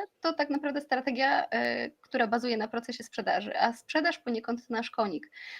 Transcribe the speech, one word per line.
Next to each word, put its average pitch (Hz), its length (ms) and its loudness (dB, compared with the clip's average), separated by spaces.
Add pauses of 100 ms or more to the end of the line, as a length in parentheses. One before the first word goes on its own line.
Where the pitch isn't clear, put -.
(220)
to 330 120 2
tak 294 160 0
naprawdę 285 320 0
strategia, 262 680 2
e, 120 400 0
która - 380 -2
bazuje 233 300 0
na 214 100 -2
procesie 233 360 -8
sprzedaży, - 560 0
a 233 140 4
sprzedaż 320 460 0
poniekąd 233 480 -4
to 240 60 -4
nasz 233 180 -2
konik. 190 400 -2 (280)